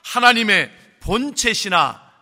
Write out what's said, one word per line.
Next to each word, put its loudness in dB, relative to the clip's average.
하나님의 2
본체시나 -2